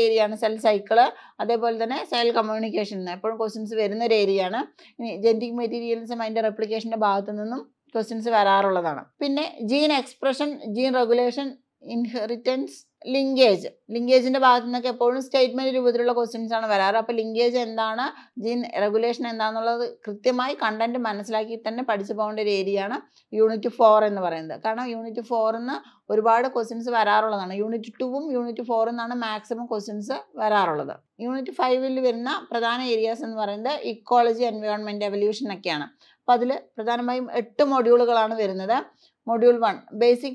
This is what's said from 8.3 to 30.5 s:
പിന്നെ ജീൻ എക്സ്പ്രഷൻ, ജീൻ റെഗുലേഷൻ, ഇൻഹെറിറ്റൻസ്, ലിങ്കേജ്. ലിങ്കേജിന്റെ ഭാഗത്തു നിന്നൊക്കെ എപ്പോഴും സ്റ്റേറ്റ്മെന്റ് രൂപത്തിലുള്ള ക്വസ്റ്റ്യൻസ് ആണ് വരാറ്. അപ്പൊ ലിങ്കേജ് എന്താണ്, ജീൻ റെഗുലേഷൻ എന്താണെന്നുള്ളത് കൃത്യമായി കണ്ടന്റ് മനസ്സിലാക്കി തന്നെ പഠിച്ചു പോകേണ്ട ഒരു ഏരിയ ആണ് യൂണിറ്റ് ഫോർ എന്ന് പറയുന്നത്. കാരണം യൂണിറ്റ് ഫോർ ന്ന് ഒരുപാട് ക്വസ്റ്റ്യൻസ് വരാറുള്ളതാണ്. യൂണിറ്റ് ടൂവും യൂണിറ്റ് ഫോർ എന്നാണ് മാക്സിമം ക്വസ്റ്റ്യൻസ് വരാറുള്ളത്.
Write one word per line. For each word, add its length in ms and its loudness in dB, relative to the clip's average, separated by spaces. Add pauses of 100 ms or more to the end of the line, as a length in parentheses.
പിന്നെ 420 -2
ജീൻ 320 2
എക്സ്പ്രഷൻ, 680 -2 (160)
ജീൻ 200 0
റെഗുലേഷൻ, 600 0 (240)
ഇൻഹെറിറ്റൻസ്, 1080 -4 (180)
ലിങ്കേജ്. 600 4 (240)
ലിങ്കേജിന്റെ 480 4
ഭാഗത്തു 260 6
നിന്നൊക്കെ 220 -4
എപ്പോഴും 360 0
സ്റ്റേറ്റ്മെന്റ് 520 2
രൂപത്തിലുള്ള 380 2
ക്വസ്റ്റ്യൻസ് 400 -4
ആണ് 140 -2
വരാറ്. 280 4
അപ്പൊ 180 0
ലിങ്കേജ് 440 0
എന്താണ്, 480 -2 (360)
ജീൻ 220 -2 (180)
റെഗുലേഷൻ 460 0
എന്താണെന്നുള്ളത് 720 -4 (100)
കൃത്യമായി 560 -2
കണ്ടന്റ് 360 -2
മനസ്സിലാക്കി 680 -4
തന്നെ 160 -6
പഠിച്ചു 300 -2
പോകേണ്ട 260 -4
ഒരു 100 0
ഏരിയ 320 0
ആണ് 160 -4 (380)
യൂണിറ്റ് 340 2
ഫോർ 340 6
എന്ന് 180 0
പറയുന്നത്. 440 -6
കാരണം 240 -4
യൂണിറ്റ് 320 -8
ഫോർ 360 0
ന്ന് 420 -10 (120)
ഒരുപാട് 360 4
ക്വസ്റ്റ്യൻസ് 420 -6
വരാറുള്ളതാണ്. 640 2
യൂണിറ്റ് 460 -4
ടൂവും 300 -4
യൂണിറ്റ് 320 -4
ഫോർ 260 0
എന്നാണ് 260 -6
മാക്സിമം 500 -6
ക്വസ്റ്റ്യൻസ് 480 -6 (220)
വരാറുള്ളത്. 600 0 (240)